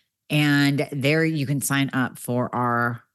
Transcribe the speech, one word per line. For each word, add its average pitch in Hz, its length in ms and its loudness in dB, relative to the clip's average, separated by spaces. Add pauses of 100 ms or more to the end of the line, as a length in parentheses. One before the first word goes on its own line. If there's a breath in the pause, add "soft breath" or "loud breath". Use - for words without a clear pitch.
(300 loud breath)
And 143 640 2
there 147 340 2
you 156 180 -2
can 139 160 -2
sign 139 320 0
up 127 260 -2
for 123 360 -4
our 120 480 0 (120)